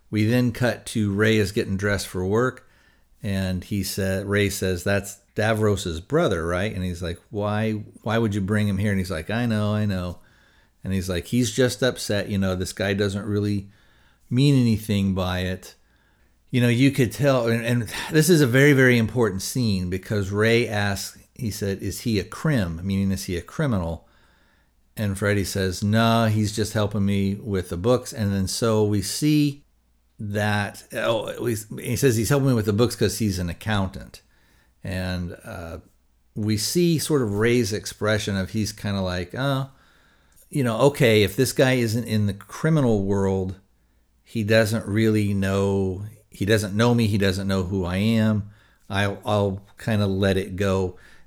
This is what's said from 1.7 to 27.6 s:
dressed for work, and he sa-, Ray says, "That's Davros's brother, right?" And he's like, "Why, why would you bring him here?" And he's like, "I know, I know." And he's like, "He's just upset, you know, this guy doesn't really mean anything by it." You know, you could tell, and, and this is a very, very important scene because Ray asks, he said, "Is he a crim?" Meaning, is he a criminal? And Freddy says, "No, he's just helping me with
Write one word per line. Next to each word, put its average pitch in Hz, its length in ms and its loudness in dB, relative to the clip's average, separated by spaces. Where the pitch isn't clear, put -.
dressed 101 300 -2
for 92 180 -6
work, 117 440 -2
and 95 440 -4
he 101 180 -2
sa-, 95 420 -4
Ray 101 240 2
says, 92 360 -2
"That's 101 340 -2
Davros's 104 680 0
brother, 113 460 0
right?" 90 260 -2
And 92 120 -6
he's 87 180 -6
like, 85 160 -6
"Why, 107 520 -2
why 110 160 -2
would 113 140 0
you 104 80 -2
bring 104 280 0
him 98 100 0
here?" 104 140 0
And 95 80 0
he's 92 100 -4
like, 80 180 -6
"I 117 180 -2
know, 107 280 0
I 107 120 0
know." 90 340 -4
And 92 80 -4
he's 95 160 -2
like, 87 180 -4
"He's 120 240 0
just 127 320 0
upset, 113 460 -2
you 104 100 -2
know, 95 160 0
this 92 180 -6
guy 101 220 -2
doesn't 98 320 -2
really 104 440 -2
mean 139 240 4
anything 104 600 2
by 92 260 -2
it." 92 340 -6
You 123 120 0
know, 120 80 4
you 127 240 4
could 120 180 2
tell, 127 380 2
and, 117 160 0
and 120 280 -2
this 160 180 4
is 160 100 8
a 143 60 6
very, 135 280 6
very 127 240 6
important 107 440 0
scene 98 480 -2
because 95 400 -4
Ray 113 380 2
asks, 104 500 -4
he 117 160 -6
said, 98 320 -4
"Is 101 200 -6
he 110 180 0
a - 40 -6
crim?" 95 600 -2
Meaning, 98 260 0
is 90 140 -4
he 90 120 -6
a 82 60 -6
criminal? 95 640 -4
And 98 220 -4
Freddy 101 260 2
says, 95 380 -2
"No, 113 440 4
he's 107 280 0
just 107 200 -4
helping 104 300 0
me 98 300 0
with 101 360 -4